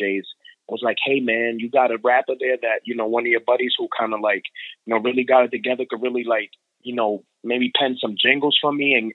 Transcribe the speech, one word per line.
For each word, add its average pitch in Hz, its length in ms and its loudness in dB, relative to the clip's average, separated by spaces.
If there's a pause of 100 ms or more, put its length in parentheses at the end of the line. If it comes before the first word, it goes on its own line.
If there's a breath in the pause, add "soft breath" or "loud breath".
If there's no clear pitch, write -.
Js. 98 180 0
It - 520 -16
was 110 100 -6
like, 117 220 -2
"Hey, 139 160 0
man, 117 400 0
you 117 100 -6
got 127 220 4
a 113 100 -2
rapper 127 380 2
there 127 220 0
that, 110 240 0
you 117 100 -4
know, 113 120 -2
one 117 160 0
of 120 40 -2
your 117 140 2
buddies 123 360 0
who 120 120 -6 (100)
kinda, 110 160 -2
like, 104 280 0 (420 loud breath)
you 113 100 -2
know, 110 60 2
really 123 240 0
got 127 180 6
it 123 80 -2
together 123 340 -2
could 113 160 -6
really, 123 220 -2
like, 110 280 -2 (320)
you 123 120 -8
know, 107 280 0 (200)
maybe 123 360 0
pen 135 200 0
some 107 200 -4
jingles 139 400 2
for 147 120 0
me 143 240 0
and, 110 200 -2